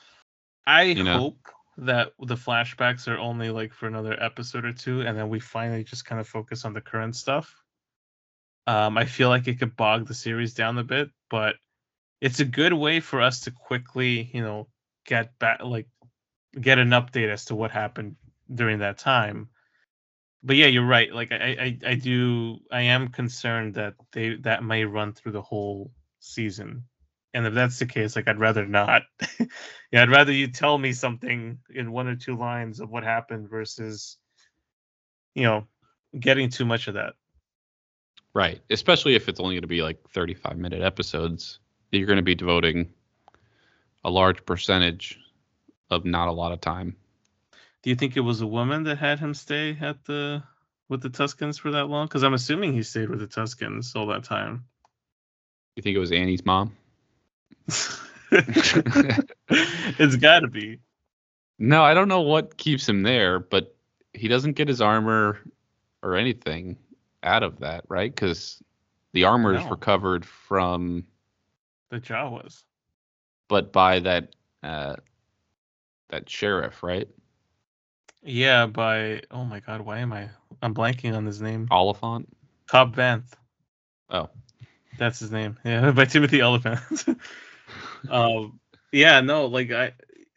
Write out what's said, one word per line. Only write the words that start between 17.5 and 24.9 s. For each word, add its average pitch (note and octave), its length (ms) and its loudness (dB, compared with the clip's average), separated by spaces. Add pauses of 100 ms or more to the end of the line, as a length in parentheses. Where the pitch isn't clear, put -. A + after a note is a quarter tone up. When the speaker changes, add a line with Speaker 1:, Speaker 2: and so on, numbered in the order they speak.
Speaker 1:
what A2 160 -4
happened G#2 460 -8 (360)
during A2+ 280 0
that G2+ 180 -4
time. A2 500 0 (920)
But C3+ 140 2
yeah, D3+ 100 8
you're B2 200 6
right. A#2+ 260 4
Like, A#2 200 -8
I, B2 520 -4
I, B2 60 -4
I B2 40 0
do, B2 680 -2 (100)
I B2 120 -2
am B2 260 2
concerned A#2 680 -4
that G#2 200 -6 (180)
they, A2+ 240 -4
that A#2 280 -2
may A2 200 -2
run G#2 300 -6